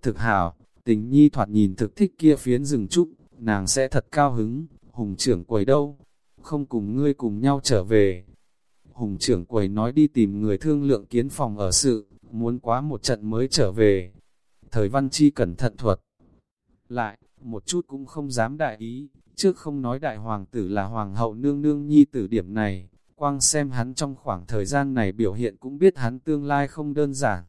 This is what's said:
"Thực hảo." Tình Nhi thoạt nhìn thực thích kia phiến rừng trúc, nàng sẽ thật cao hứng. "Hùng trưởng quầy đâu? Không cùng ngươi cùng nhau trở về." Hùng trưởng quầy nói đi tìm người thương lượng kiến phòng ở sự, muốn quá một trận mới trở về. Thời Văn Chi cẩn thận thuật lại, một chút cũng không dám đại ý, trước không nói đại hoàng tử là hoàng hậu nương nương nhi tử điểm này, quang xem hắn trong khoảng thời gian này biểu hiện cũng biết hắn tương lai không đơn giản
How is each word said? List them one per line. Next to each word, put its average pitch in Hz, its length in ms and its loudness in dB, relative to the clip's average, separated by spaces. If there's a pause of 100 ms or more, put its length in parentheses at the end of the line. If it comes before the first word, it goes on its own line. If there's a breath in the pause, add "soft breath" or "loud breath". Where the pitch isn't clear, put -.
"Thực 110 160 -2
hảo." 98 380 0 (280)
Tình 113 260 0
Nhi 147 200 8
thoạt 107 200 -2
nhìn 104 260 2
thực 107 200 -4
thích 196 220 0
kia 156 180 6
phiến 127 300 -2
rừng 127 220 -2
trúc, 165 220 0 (280)
nàng 104 300 -2
sẽ 135 200 0
thật - 240 -2
cao 143 200 2
hứng. 120 340 -4 (260)
"Hùng 104 240 -6
trưởng 95 280 0
quầy 104 220 0
đâu? 143 320 2 (440)
Không 147 240 -6
cùng 110 300 -4
ngươi 143 180 0
cùng 107 260 -4
nhau 139 240 2
trở 104 200 2
về." 98 420 2 (680)
Hùng 104 240 -6
trưởng 90 280 0
quầy 107 220 0
nói 107 240 -2
đi 151 160 6
tìm 104 340 0
người 104 160 2
thương 147 260 0
lượng 120 220 2
kiến 120 240 -2
phòng 113 280 -4
ở 98 140 -2
sự, 110 360 0 (240)
muốn 117 280 -4
quá 117 220 -2
một 143 220 -6
trận 107 260 -2
mới 117 180 0
trở 127 240 2
về. 98 400 4 (600)
Thời 104 180 2
Văn 135 200 0
Chi 147 200 6
cẩn 92 260 -2
thận 123 220 -2
thuật 104 220 2 (920)
lại, 113 280 -6 (240)
một 113 240 -12
chút 180 220 -6
cũng 139 180 -14
không 143 260 -10
dám 120 260 -2
đại 131 200 -6
ý, 120 320 -12 (260)
trước 190 220 2
không 143 240 -6
nói 123 180 -2
đại 135 180 -6
hoàng 104 280 -6
tử 104 220 -6
là 98 160 -2
hoàng 104 320 -6
hậu 113 180 -2
nương 143 280 -2
nương 147 260 -2
nhi 147 180 8
tử 110 220 -6
điểm 101 260 -2
này, 101 360 -4 (260)
quang 143 260 -2
xem 147 300 0
hắn 127 220 -4
trong 139 220 -6
khoảng 95 320 -8
thời 104 180 -2
gian 139 280 0
này 107 180 0
biểu 104 220 -2
hiện 107 240 -6
cũng 139 200 -12
biết 180 200 4
hắn 127 220 -4
tương 147 260 -4
lai 143 220 0
không 147 260 -8
đơn 143 200 0
giản 110 360 -2